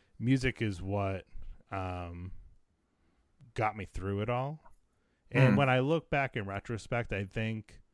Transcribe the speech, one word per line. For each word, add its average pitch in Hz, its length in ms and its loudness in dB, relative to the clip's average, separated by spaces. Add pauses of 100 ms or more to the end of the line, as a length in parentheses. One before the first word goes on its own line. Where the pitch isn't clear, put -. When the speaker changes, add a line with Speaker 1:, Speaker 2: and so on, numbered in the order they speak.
(200)
Speaker 1:
music 127 420 2
is 98 200 -2
what, 98 440 -2 (460)
um, 90 600 -6 (1200)
got 107 220 -2
me 98 100 -8
through 98 360 -4
it 107 80 -2
all. 131 300 -4 (720)
And 120 240 8
Speaker 2:
Hmm. - 20 6
Speaker 1:
when 131 120 6
I 127 100 6
look 151 300 0
back 139 280 0
in 101 80 -2
retrospect, 110 680 -4
I 98 120 -2
think 110 560 -6 (120)